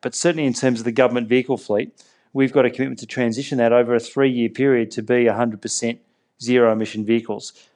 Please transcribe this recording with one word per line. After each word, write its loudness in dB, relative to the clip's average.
But -8
certainly 0
in 0
terms 0
of -10
the -2
government 2
vehicle 0
fleet, -4
we've 2
got 4
a 0
commitment -6
to -16
transition -4
that 4
over 4
a 2
three-year 0
period 0
to -8
be 2
a 2
hundred -4
percent -6
zero-emission 2
vehicles. -4